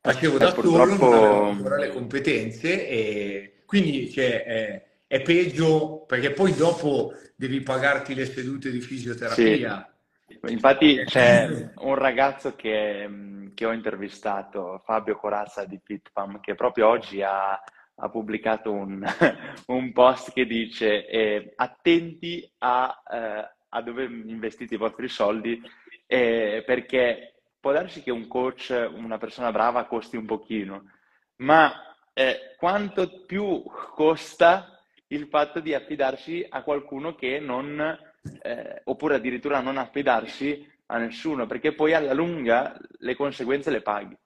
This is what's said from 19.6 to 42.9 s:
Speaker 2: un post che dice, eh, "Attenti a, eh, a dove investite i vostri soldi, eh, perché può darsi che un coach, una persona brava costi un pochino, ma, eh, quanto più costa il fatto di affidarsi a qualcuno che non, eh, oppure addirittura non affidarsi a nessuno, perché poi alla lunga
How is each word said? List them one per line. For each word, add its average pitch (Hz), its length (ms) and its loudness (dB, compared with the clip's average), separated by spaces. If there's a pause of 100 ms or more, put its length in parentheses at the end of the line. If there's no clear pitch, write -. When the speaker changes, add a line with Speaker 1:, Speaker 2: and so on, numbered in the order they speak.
Speaker 2:
un 127 260 -4
post 127 400 4
che 127 140 0
dice, 110 640 -2
eh, 107 480 0
"Attenti 170 1000 -2
a, 127 520 0
eh, 107 400 -8 (200)
a 117 120 -6
dove 120 220 -6
investite 113 720 -10
i 107 40 -4
vostri 113 300 -4
soldi, 113 520 -2 (460)
eh, 117 580 0
perché 123 680 0 (260)
può 139 140 -2
darsi 151 300 -2
che 127 100 -8
un 113 160 -8
coach, 127 680 -4
una 113 240 -10
persona 117 320 -6
brava 113 360 0
costi 117 300 -8
un 110 100 -8
pochino, 104 640 -8 (460)
ma, 147 360 4 (400)
eh, - 460 -2
quanto 185 640 -2
più 190 380 -4 (320)
costa 170 840 2 (300)
il 147 200 -8
fatto 147 320 0
di 156 140 -6
affidarsi 139 760 -4
a - 140 -10
qualcuno 143 540 -6
che 135 240 -6
non, 143 400 -8 (600)
eh, - 420 -10
oppure 135 320 -2
addirittura 127 440 -2
non 135 180 -4
affidarsi 135 920 -2 (160)
a 117 120 -4
nessuno, 117 480 -4
perché 120 280 -4
poi 156 200 2
alla 147 180 0
lunga 143 640 0 (220)